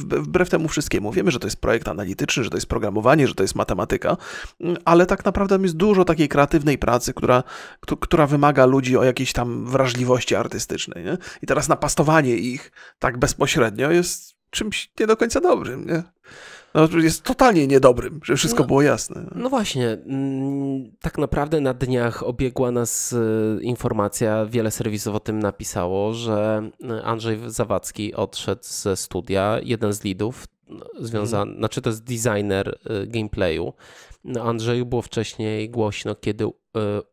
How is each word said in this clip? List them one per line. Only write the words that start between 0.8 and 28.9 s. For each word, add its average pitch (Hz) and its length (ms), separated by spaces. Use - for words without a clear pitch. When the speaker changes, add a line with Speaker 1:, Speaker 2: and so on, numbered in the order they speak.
Speaker 1:
Wiemy, 160 200
że 123 80
to - 80
jest - 140
projekt 113 260
analityczny, 98 560
że 98 60
to 85 80
jest - 100
programowanie, 113 600
że 85 80
to 95 80
jest - 120
matematyka, 104 600
mm, 175 240
ale 170 200
tak 190 200
naprawdę 196 300
tam 190 80
jest 175 140
dużo 190 280
takiej 151 240
kreatywnej 143 480
pracy, 123 360
która, 123 300
któ-, - 180
która 160 300
wymaga 143 380
ludzi 127 320
o 120 60
jakiejś 127 300
tam 117 320
wrażliwości 123 720
artystycznej, - 720
nie? 160 120
I - 60
teraz 131 200
napastowanie 147 720
ich 123 340
tak 131 180
bezpośrednio 127 760
jest - 440
czymś - 500
nie - 80
do 220 100
końca 233 240
dobrym, 131 460
nie? 165 160
No, 156 140
jest 165 240
totalnie 220 440
niedobrym, 135 560
żeby 135 140
wszystko 233 260
Speaker 2:
No, 123 40
Speaker 1:
było 135 140
jasne. - 540
Speaker 2:
no 247 140
właśnie, 190 400
mm, 135 1040
tak - 160
naprawdę 147 440
na 131 120
dniach 123 500
obiegła 123 480
nas, 120 420
e, 110 500
informacja, 110 800
wiele 110 260
serwisów 107 440
o 107 40
tym 107 200
napisało, 101 760
że, 110 560
e, 110 140
Andrzej 113 440
Zawadzki 104 640
odszedł - 500
ze - 340